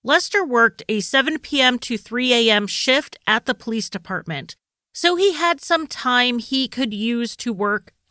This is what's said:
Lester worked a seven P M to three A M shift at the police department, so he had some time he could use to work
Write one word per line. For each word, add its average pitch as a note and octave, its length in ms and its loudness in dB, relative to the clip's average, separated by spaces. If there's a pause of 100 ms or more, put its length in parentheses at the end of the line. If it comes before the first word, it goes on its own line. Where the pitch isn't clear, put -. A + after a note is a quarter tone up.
Lester F4 400 2
worked A#3+ 420 2
a G#3+ 140 0
seven C#4 380 0
P C#4 240 0
M B3+ 160 4
to A#3+ 180 -4
three B3 380 0
A A3+ 160 4
M G#3 160 2
shift - 600 -2
at A3 200 0
the A#3+ 80 -2
police A3+ 340 -6
department, E3+ 680 -10 (380)
so F4 240 0
he F#4+ 160 4
had E4+ 300 0
some D#4+ 240 0
time B3 520 0
he C4 300 -2
could A#3+ 240 -4
use A#3 460 -2
to A#3 160 -6
work G3+ 400 -4 (160)